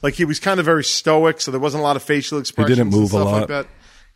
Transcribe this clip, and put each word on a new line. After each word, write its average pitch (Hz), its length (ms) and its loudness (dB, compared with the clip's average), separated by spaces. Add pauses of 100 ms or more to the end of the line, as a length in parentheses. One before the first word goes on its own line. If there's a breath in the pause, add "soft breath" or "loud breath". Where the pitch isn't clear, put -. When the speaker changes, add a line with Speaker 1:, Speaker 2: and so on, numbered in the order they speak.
Speaker 1:
Like, 143 140 -2
he 175 100 0
was 151 140 -2
kind 190 220 0
of 156 60 0
very 160 180 2
stoic, 160 560 2
so - 100 -6
there 131 100 -4
wasn't 147 200 -2
a 151 40 -2
lot 143 120 2
of 127 80 -8
facial 147 340 -2
expressions 120 400 0
Speaker 2:
He 120 60 4
didn't 101 100 0
move 104 200 2
Speaker 1:
and 98 80 2
Speaker 2:
a - 0 -
Speaker 1:
stuff 98 40 0
Speaker 2:
lot. 104 140 0
Speaker 1:
like 107 80 -4
that. 143 180 -6 (500 soft breath)